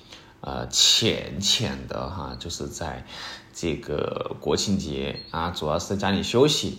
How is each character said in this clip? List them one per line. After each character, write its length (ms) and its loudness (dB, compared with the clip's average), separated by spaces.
呃， 300 -6
浅 720 4
浅 480 2
的 200 -4
哈， 300 -6
就 100 -8
是 180 -6
在 360 -8
这 220 -2
个 640 -2
国 160 2
庆 220 2
节 420 -2
啊， 180 0
主 180 -2
要 100 2
是 100 -4
在 100 0
家 140 2
里 120 2
休 240 6
息， 320 0